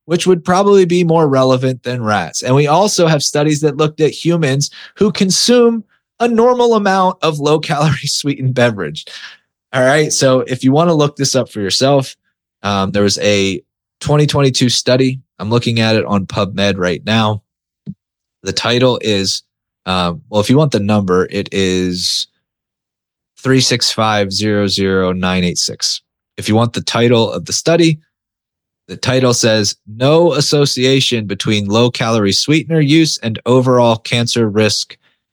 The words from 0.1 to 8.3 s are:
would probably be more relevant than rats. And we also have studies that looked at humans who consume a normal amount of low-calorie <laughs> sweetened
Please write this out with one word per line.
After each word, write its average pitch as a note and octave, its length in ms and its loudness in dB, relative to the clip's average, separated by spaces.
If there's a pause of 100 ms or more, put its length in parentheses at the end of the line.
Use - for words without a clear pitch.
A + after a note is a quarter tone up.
would F3+ 180 2
probably G3 400 4
be F3 200 2
more D#3+ 240 4
relevant C3 540 0
than B2 220 -6
rats. G2+ 380 -2
And B2+ 120 0
we C#3+ 120 4
also F3 400 2
have D#3 160 0
studies D3+ 400 -2
that D3 140 0
looked D3+ 240 -2
at D3+ 100 2
humans D3+ 600 -2 (260)
who G#3 160 0
consume A#3 720 2 (360)
a A#3+ 80 2
normal A#3+ 460 2
amount F#3+ 480 0
of D#3 180 -2
low-calorie D3+ 560 0
<laughs> - 80 -8
sweetened C#3 500 -4